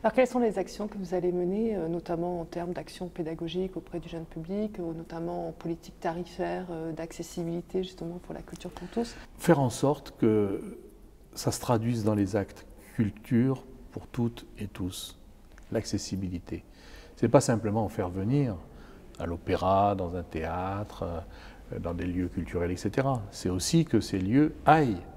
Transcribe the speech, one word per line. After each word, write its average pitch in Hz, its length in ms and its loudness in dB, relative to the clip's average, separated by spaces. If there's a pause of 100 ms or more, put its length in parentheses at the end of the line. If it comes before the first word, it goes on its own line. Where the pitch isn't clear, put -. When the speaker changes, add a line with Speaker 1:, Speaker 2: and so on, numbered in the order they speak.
Speaker 1:
Alors, 220 120 4
quelles 254 140 6
sont 247 120 0
les 202 200 2
actions 202 280 -4
que 208 100 -8
vous 185 160 -4
allez 180 200 2
mener, 202 420 2
euh, 165 140 -2
notamment 175 500 -2
en 165 60 -6
termes 175 260 -6
d'action 170 380 -8
pédagogique 170 640 -4
auprès 170 240 -8
du 165 80 -10
jeune 165 160 -8
public, 202 560 -6
ou 165 140 -4
notamment 165 560 -6
en - 20 -8
politique - 480 -8
tarifaire, 180 720 -4
euh, 160 220 -6
d'accessibilité 170 920 -4
justement 175 400 -8
pour 165 100 -12
la 165 80 -8
culture 170 280 -12
pour 180 180 -12
tous ? 233 260 -2 (240)
Speaker 2:
Faire 156 220 6
en 127 100 4
sorte - 480 0
que 107 600 4 (560)
ça - 180 -2
se - 80 -4
traduise 117 460 2
dans 107 100 4
les 101 220 2
actes. - 280 -4 (300)
Culture 120 680 2 (260)
pour - 160 -12
toutes 117 380 -2 (120)
et 104 100 -6
tous. - 520 -6 (540)
L'accessibilité. 95 920 -4 (540)
C'est 120 100 4
pas 127 140 10
simplement 110 420 2
en 95 60 0
faire 92 200 -2
venir 107 460 2 (640)
à - 60 -2
l'opéra, 95 680 4
dans 90 200 -2
un 87 80 -4
théâtre, 90 800 -4 (720)
euh, - 60 -6
dans 85 140 -4
des 87 120 -4
lieux 90 240 0
culturels, 87 420 -2
et 92 60 -2
cetera. 131 440 0 (100)
C'est - 180 -4
aussi 120 340 4
que 113 160 4
ces 92 180 0
lieux 131 360 4 (120)
aillent 139 360 6 (160)